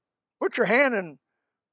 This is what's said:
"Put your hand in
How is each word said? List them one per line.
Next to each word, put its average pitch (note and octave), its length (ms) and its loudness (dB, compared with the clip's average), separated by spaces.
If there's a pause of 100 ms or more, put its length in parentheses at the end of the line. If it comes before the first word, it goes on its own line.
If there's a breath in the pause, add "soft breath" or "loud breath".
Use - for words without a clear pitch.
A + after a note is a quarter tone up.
(380)
"Put - 200 -4
your A#3 80 2
hand B3 280 2
in E3+ 240 -8 (540)